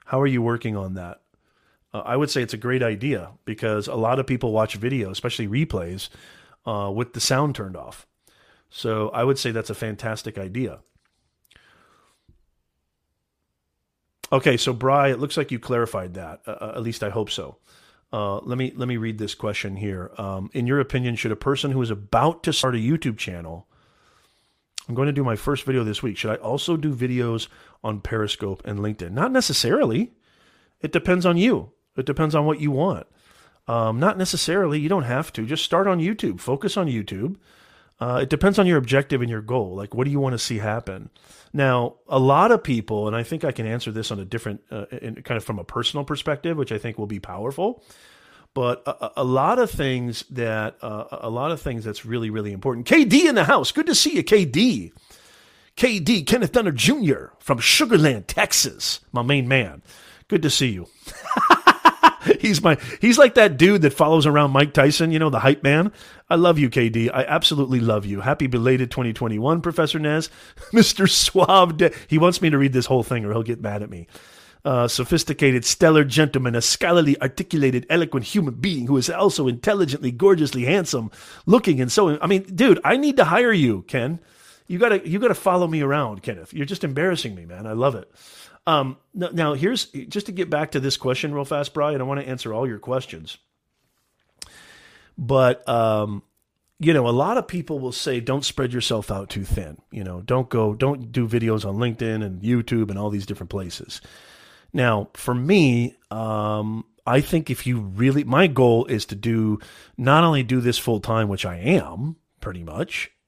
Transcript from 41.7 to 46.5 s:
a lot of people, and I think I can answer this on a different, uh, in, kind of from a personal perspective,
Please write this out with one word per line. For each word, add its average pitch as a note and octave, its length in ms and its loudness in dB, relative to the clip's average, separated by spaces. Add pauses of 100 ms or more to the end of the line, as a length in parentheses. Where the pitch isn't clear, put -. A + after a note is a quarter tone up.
a C3+ 120 2
lot C#3 320 6
of A3+ 120 2
people, G#2+ 440 -2
and G#2+ 80 -2
I A#2 80 -4
think D#3+ 200 -8
I D3 80 -2
can A#2 140 -6
answer A2+ 260 -6
this G#2+ 200 -6
on G#2 80 -8
a F#2+ 60 -10
different, G#2 440 -10
uh, G#2 220 -12
in, - 320 -14
kind A#2+ 140 -4
of G#2+ 60 -8
from G#2+ 140 -8
a F2 60 -10
personal C#3 420 -6
perspective, D#3 500 -4